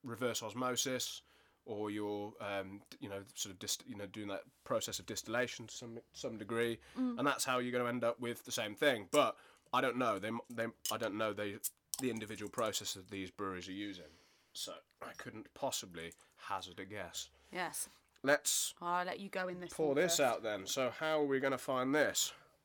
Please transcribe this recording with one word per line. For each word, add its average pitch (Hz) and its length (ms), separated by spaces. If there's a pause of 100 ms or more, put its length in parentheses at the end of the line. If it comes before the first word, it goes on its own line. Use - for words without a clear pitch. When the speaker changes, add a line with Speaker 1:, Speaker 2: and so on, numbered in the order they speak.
Speaker 1:
reverse 117 380
osmosis, 123 800 (440)
or 107 260
you're, 104 500
um, 98 480
d-, - 120
you 117 80
know, 98 120 (140)
sort 98 180
of 92 60
dist-, - 260
you 127 100
know, 101 120
doing 104 220
that 95 120 (220)
process 113 340
of 92 80
distillation 117 640
to - 80
some, 117 240 (140)
some 113 260
degree, 113 400 (200)
Speaker 2:
Mm. 247 200
Speaker 1:
and 143 80
that's 139 180
how 127 140
you're 123 120
gonna 123 180
end 120 140
up 117 160
with 120 260
the 120 60
same 107 220
thing. 113 380
But 135 260 (340)
I 123 100
don't 123 160
know. 117 200
They 101 120
m-, 117 200
they, 117 160 (260)
I 107 60
don't 107 180
know 110 160
the, 104 280 (420)
the 131 80
individual 107 400
process 110 460
that 92 160
these 95 180
breweries 95 400
are 92 40
using, 95 320 (480)
so - 200 (300)
I - 140
couldn't 110 360
possibly 85 600 (240)
hazard 92 420
a 95 60
guess. 95 440 (240)
Speaker 2:
Yes. 175 340 (340)
Speaker 1:
Let's - 600
Speaker 2:
I'll 175 240
let 180 160
you 196 80
go 185 180
in 180 140
this 170 100
Speaker 1:
pour 156 180
Speaker 2:
one 135 60
Speaker 1:
this 170 220
Speaker 2:
first. - 40
Speaker 1:
out 120 220
then. 101 240
So 127 320
how 156 220
are 147 40
we 135 140
gonna 135 180
find 131 380
this? 123 380 (320)